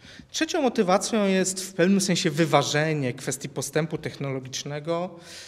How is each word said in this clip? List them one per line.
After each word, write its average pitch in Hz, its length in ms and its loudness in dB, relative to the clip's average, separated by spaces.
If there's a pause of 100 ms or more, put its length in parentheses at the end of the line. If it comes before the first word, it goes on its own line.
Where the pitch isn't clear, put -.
(300)
Trzecią 320 320 -2
motywacją 208 640 2
jest 190 360 0
w - 100 -12
pewnym 185 280 4
sensie 170 300 2
wyważenie 147 840 2
kwestii - 360 -8
postępu 151 480 -4
technologicznego, 147 1160 -6 (320)